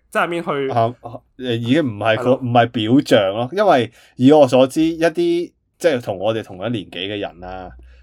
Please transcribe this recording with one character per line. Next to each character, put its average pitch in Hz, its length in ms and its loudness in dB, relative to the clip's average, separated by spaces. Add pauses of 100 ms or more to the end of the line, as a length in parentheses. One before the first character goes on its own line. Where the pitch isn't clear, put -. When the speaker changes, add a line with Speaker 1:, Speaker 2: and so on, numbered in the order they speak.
(100)
Speaker 1:
即 - 80 -4
係 180 100 0
面 170 160 -6
去 139 260 -4
Speaker 2:
啊， 117 240 0 (420)
誒， 127 220 -4
已 117 160 -2
經 165 80 2
唔 120 160 -6
係 110 180 0
個， 123 60 -4
Speaker 1:
係 - 20 -4
咯。 127 180 2
Speaker 2:
唔 127 100 -4
係 120 180 4
表 117 480 2
象 98 160 0
咯， 120 180 -4
因 202 140 0
為 131 260 2 (240)
以 127 160 4
我 151 160 8
所 127 180 4
知， 135 160 -2
一 160 220 -2
啲 165 80 0 (640)
即 175 100 0
係 127 140 -2
同 101 160 -8
我 107 160 -2
哋 110 100 -6
同 95 140 -18
一 101 120 -6
年 110 200 -6
紀 90 180 -8
嘅 104 100 -8
人 85 220 -10
啦， 92 300 -14 (320)